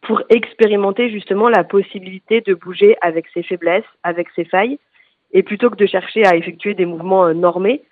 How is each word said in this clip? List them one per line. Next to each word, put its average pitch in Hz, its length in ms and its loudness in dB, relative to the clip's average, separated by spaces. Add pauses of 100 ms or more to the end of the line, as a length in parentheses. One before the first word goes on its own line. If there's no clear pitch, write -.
pour 208 260 -2
expérimenter 208 840 0
justement 208 380 -2
la 202 160 2
possibilité 196 760 -2
de 196 140 -2
bouger 185 460 2
avec 165 340 -4
ses 175 80 -8
faiblesses, 175 420 -2 (200)
avec 170 320 -6
ses 170 80 -4
failles. 220 340 -2 (540)
Et 190 100 4
plutôt 214 280 0
que 208 60 -14
de 196 100 2
chercher 190 380 -2
à 180 120 4
effectuer 175 380 -6
des 180 120 -2
mouvements, 175 400 0
euh, 160 80 2
normés, 180 580 0